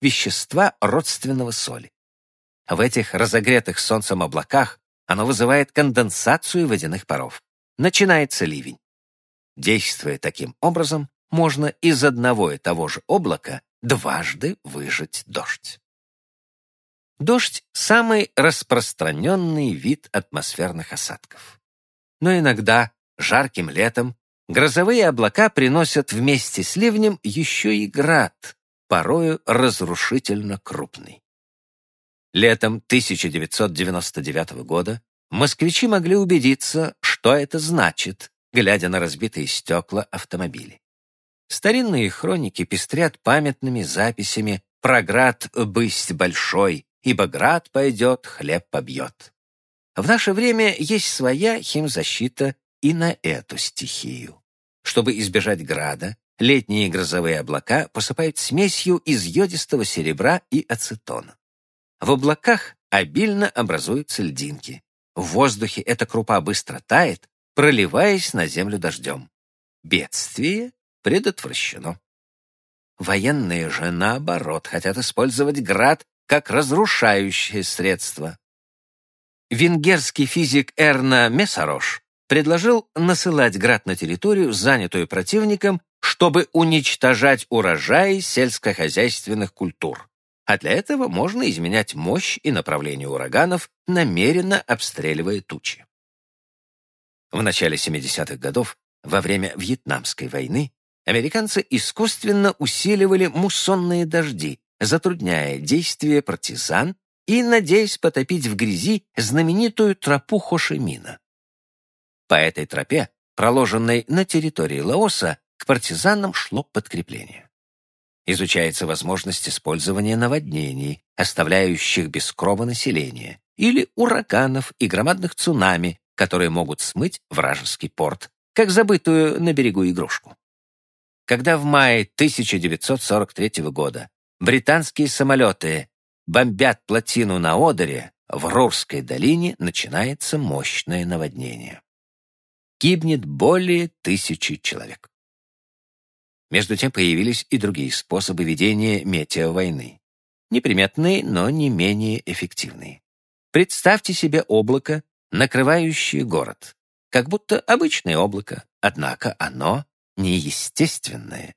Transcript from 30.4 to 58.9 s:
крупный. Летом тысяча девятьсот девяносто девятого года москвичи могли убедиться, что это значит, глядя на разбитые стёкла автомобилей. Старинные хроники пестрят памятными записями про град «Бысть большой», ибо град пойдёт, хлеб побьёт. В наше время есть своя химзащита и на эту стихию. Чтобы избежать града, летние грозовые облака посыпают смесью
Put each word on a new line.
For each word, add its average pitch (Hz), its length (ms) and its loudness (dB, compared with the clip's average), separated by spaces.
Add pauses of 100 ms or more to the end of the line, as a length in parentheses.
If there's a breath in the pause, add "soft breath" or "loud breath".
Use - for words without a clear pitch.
крупный. - 640 -14 (1120)
Летом 110 480 4
тысяча 101 480 0
девятьсот 82 440 -2
девяносто 87 480 -4
девятого 71 420 -6
года 87 380 -4 (300)
москвичи 156 560 0
могли 185 280 2
убедиться, 160 840 2
что - 340 2
это 143 240 0
значит, 143 720 -2 (200)
глядя 98 380 2
на 92 100 0
разбитые 80 480 -4
стёкла - 560 -4
автомобилей. - 760 -10 (680)
Старинные 202 600 0
хроники 156 560 -4
пестрят - 540 -2
памятными 131 640 0
записями 104 800 -2 (180)
про 120 220 4
град 120 500 2
«Бысть 110 600 -2
большой», 87 760 0 (160)
ибо 107 240 2
град 147 440 0
пойдёт, 127 540 0
хлеб 80 440 -4
побьёт. 65 640 -8 (600)
В - 120 -2
наше 214 260 2
время 220 440 2
есть 190 300 -2
своя 160 540 0
химзащита 135 920 -4 (260)
и 151 120 2
на 170 280 0
эту - 360 -6
стихию. - 840 -10 (420)
Чтобы 117 360 0
избежать 101 440 -2
града, 73 540 -6 (220)
летние 107 500 2
грозовые 82 500 -2
облака 71 500 -2
посыпают 151 500 -4
смесью 180 580 0